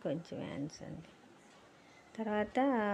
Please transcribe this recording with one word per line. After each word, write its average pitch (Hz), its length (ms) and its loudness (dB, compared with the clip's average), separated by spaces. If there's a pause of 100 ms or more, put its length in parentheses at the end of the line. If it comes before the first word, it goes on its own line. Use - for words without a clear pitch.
కొంచెం 170 320 -2
వేయించండి. 151 760 -8 (1000)
తర్వాత 214 440 0 (360)